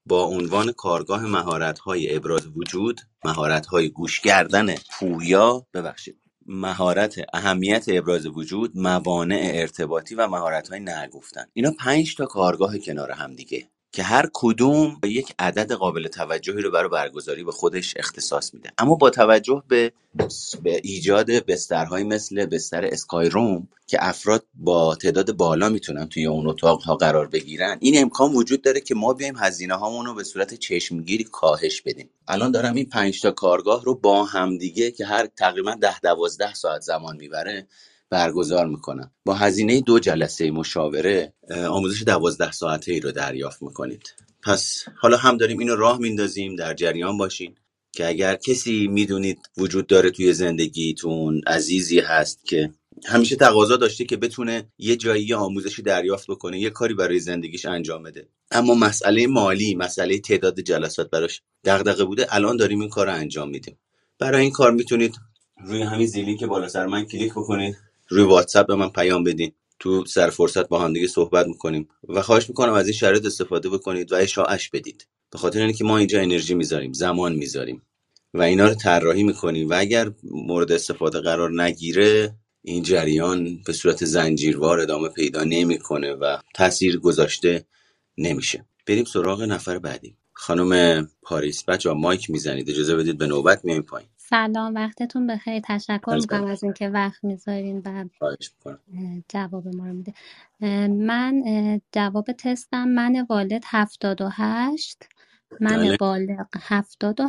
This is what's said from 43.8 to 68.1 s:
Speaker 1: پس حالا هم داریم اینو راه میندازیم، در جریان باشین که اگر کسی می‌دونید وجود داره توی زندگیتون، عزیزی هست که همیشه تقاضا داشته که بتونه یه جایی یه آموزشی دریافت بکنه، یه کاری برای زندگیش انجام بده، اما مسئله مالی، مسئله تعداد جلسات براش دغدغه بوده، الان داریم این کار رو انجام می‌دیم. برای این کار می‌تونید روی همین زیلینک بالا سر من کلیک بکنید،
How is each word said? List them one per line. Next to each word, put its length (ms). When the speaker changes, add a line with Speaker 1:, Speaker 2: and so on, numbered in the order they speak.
Speaker 1:
پس 420
حالا 200
هم 200
داریم 220
اینو 180
راه 220
میندازیم، 580
در 180
جریان 440
باشین 360
که 160
اگر 280
کسی 500
می‌دونید 520
وجود 300
داره 240
توی 220
زندگیتون، 1120
عزیزی 540
هست 440
که 280
همیشه 320
تقاضا 400
داشته 280
که 120
بتونه 520
یه 180
جایی 280
یه 120
آموزشی 460
دریافت 480
بکنه، 300
یه 100
کاری 240
برای 260
زندگیش 460
انجام 360
بده، 260
اما 240
مسئله 520
مالی، 480
مسئله 440
تعداد 420
جلسات 500
براش 320
دغدغه 400
بوده، 260
الان 260
داریم 240
این 80
کار 180
رو 80
انجام 360
می‌دیم. 280
برای 240
این 80
کار 200
می‌تونید 440
روی 180
همین 240
زیلینک 380
بالا 240
سر 180
من 180
کلیک 280
بکنید، 440